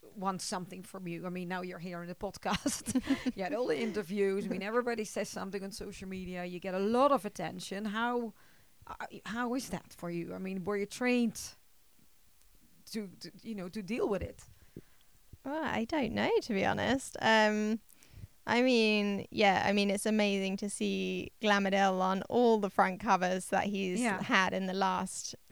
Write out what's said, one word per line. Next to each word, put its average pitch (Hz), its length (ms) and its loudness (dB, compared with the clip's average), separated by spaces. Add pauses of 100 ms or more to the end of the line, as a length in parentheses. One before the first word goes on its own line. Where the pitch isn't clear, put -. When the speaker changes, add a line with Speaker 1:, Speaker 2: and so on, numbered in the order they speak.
(140)
Speaker 1:
wants 190 300 -4
something 185 400 -6
from 190 240 -12
you. 170 180 -6
I 180 40 -4
mean, 180 180 -6
now 180 140 -4
you're 180 180 -8
here 175 220 -10
in 175 80 -10
the 180 60 -10
podcast. - 840 -2 (180)
<laughs> - 160 -4
You 196 80 -4
had 185 100 -4
all 247 140 0
the 247 120 0
interviews. 196 640 0
I 190 40 -6
mean, 185 140 -4
everybody 226 420 0
says - 240 -4
something 190 340 -6
on 196 80 -10
social 196 380 -10
media. 180 340 -6
You 180 160 -8
get 190 140 -4
a 185 60 0
lot 240 340 6
of 226 100 2
attention. 190 640 -6
How, 233 480 -2 (540)
uh, - 180 -12 (200)
how 240 280 -2
is 262 160 -4
that - 240 -8
for 175 160 -8
you? 175 240 -4
I 185 60 -8
mean, 190 260 -6
were 208 100 0
you 202 120 -2
trained 247 520 2 (1500)
to, 208 180 -6 (100)
to, 175 120 -18 (120)
you 220 120 -10
know, 185 140 -8
to 220 120 -8
deal 226 280 -2
with 190 120 0
it? - 200 -10 (1040)
Speaker 2:
Well, 302 180 -4
I 226 220 -2
don't 285 280 0
know, 214 160 2 (120)
to - 120 -6
be 196 120 2
honest. - 560 0
Um, 214 580 4 (680)
I 233 140 4
mean, 214 680 4
yeah, 196 360 4
I 202 80 4
mean, 202 180 4
it's 202 140 -2
amazing 196 520 2
to 202 120 -4
see 190 640 -2 (100)
Glamour 202 340 4
on 190 480 4
all 226 360 4
the 196 100 0
front 190 320 2
covers 185 460 2
that 190 180 2
he's 196 340 -2
Speaker 1:
Yeah. 208 240 0
Speaker 2:
had 190 300 4
in 190 140 0
the 185 60 -2
last 190 640 -2 (160)